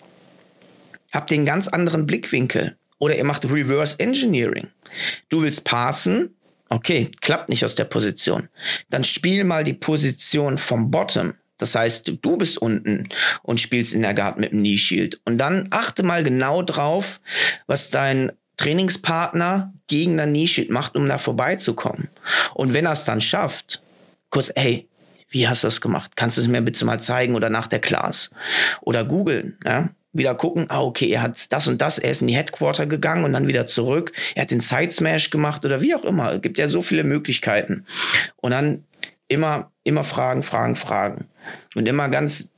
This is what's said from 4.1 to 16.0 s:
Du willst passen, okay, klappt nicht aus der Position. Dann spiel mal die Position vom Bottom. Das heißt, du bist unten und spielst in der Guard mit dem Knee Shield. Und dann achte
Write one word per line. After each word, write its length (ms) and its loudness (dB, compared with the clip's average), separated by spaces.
Du 120 2
willst 220 0
passen, 720 0
okay, 400 0
klappt 280 0
nicht 160 0
aus 80 -2
der 120 0
Position. 640 -2
Dann 120 0
spiel 400 0
mal 200 2
die 100 -2
Position 880 0
vom 320 0
Bottom. 420 0
Das 180 0
heißt, 460 0
du 160 0
bist 200 0
unten 520 -2
und 160 0
spielst 340 0
in 80 2
der 120 2
Guard 260 0
mit 120 -2
dem 80 0
Knee 180 2
Shield. 480 0
Und 120 0
dann 340 0
achte 320 -2